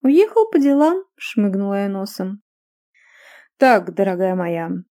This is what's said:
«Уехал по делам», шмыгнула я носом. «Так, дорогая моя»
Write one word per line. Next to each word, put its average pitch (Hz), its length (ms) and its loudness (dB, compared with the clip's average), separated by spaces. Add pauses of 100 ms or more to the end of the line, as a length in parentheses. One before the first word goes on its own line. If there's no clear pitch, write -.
«Уехал 427 480 2
по 349 80 2
делам», 294 460 2 (120)
шмыгнула 196 680 -2
я 202 40 -2
носом. 196 540 -8 (1160)
«Так, 202 360 2
дорогая 185 400 -2
моя» 170 360 -4 (220)